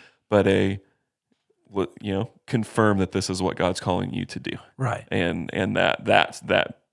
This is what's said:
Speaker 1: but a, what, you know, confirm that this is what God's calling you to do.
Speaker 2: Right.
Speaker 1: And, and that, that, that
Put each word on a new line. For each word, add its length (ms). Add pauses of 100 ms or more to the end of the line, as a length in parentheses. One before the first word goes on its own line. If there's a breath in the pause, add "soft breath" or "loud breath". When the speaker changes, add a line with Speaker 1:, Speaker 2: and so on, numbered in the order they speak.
(300 soft breath)
Speaker 1:
but 160
a, 320 (840)
what, 360
you 120
know, 180 (160)
confirm 520
that 120
this 180
is 140
what 140
God's 240
calling 340
you 120
to 120
do. 180 (200)
Speaker 2:
Right. 340
Speaker 1:
And, 420
and 240
that, 280
that, 400
that 340 (140)